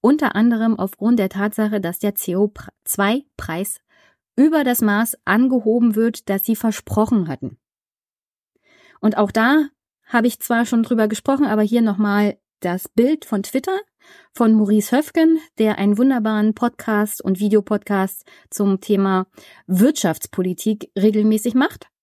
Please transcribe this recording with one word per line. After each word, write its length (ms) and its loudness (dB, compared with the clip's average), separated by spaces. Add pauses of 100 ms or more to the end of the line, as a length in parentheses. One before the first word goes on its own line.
Unter 340 2
anderem 440 0
aufgrund 400 0
der 100 0
Tatsache, 520 -2
dass 180 -8
der 160 -4
C 220 -6
O 160 0 (320)
zwei 380 -2 (120)
Preis 460 -8 (560)
über 260 2
das 180 0
Maß 440 0
angehoben 720 2
wird, 340 -2
das 160 -2
sie 100 0
versprochen 720 -2
hatten. 300 -10 (1400)
Und 160 0
auch 140 0
da 360 2 (380)
habe 220 0
ich 120 -2
zwar 260 -2
schon 180 0
drüber 260 0
gesprochen, 360 0
aber 180 0
hier 180 2
nochmal 580 0 (220)
das 260 -4
Bild 380 0
von 180 -4
Twitter 340 -4 (560)
von 200 4
Maurice 420 2
Höfgen, 440 2 (180)
der 200 0
einen 200 0
wunderbaren 580 0
Podcast 680 -4
und 180 -2
Videopodcast 840 -2 (260)
zum 300 0
Thema 480 0 (400)
Wirtschaftspolitik 1300 0
regelmäßig 560 2
macht. 360 -4 (140)